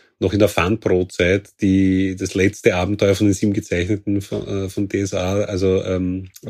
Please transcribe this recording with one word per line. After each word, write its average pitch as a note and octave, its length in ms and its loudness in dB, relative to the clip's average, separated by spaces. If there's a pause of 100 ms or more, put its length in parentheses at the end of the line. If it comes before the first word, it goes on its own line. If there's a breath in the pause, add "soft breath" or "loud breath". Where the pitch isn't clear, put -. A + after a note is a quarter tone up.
(200 soft breath)
noch F#2 140 0
in G#2 60 0
der G#2 100 6
Fun-Pro-Zeit F#2 1120 0
die, F#2+ 560 2
das F#2+ 180 -8
letzte G2 420 2
Abenteuer G2 380 2
von G#2 120 2
den G2 80 4
sieben G#2 180 0
Gezeichneten G2 680 -2
von, G2+ 240 -8
äh, G2 240 -6
von G2+ 180 -4
D G2 120 -2
S G2 120 -4
A, F#2+ 300 -2
also, F#2+ 420 0
ähm, F#2 460 -4 (200)